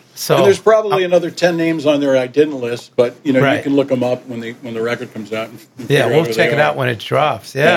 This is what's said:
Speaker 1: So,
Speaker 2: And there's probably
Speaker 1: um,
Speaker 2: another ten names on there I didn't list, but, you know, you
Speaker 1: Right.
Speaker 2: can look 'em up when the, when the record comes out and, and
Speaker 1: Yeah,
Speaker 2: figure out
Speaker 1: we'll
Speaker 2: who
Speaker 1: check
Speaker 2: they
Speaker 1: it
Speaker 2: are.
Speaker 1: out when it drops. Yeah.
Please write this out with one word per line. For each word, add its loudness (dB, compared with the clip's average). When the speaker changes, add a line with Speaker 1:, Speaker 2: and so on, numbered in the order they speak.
Speaker 1:
So, 0
Speaker 2:
And 4
there's 4
probably 2
Speaker 1:
um, -4
Speaker 2:
another 2
ten 0
names -2
on 2
there 2
I -2
didn't 0
list, -8
but, 2
you 0
know, 2
you 4
Speaker 1:
Right. 2
Speaker 2:
can 0
look 2
'em 0
up -2
when -10
the, -10
when -12
the -4
record -4
comes -12
out -6
and, -20
and -10
Speaker 1:
Yeah, 2
Speaker 2:
figure -
out 0
Speaker 1:
we'll 2
Speaker 2:
who -4
Speaker 1:
check 2
Speaker 2:
they 0
Speaker 1:
it 2
Speaker 2:
are. 4
Speaker 1:
out 0
when -2
it -4
drops. -2
Yeah. 0